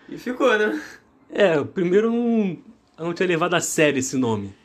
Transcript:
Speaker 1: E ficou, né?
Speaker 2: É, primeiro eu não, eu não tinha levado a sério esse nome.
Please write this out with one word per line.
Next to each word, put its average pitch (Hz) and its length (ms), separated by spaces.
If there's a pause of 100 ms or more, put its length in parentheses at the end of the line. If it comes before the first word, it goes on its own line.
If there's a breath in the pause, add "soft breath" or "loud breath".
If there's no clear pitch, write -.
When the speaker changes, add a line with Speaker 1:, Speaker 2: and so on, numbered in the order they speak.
Speaker 1:
E - 100
ficou, 247 400
né? 214 240 (480 loud breath)
Speaker 2:
É, 165 340
primeiro 185 440
eu 233 40
não, 233 460 (400)
eu 160 80
não 170 80
tinha 185 140
levado 175 260
a 170 60
sério 147 400
esse 131 160
nome. 107 500